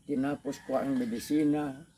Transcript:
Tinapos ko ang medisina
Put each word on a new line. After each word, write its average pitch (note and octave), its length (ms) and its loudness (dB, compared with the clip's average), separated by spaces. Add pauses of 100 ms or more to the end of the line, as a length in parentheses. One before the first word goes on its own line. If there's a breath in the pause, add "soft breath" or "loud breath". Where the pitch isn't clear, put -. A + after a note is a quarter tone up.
Tinapos C#3+ 640 -2
ko C3 80 -2
ang C3+ 240 2
medisina D3 880 0 (120)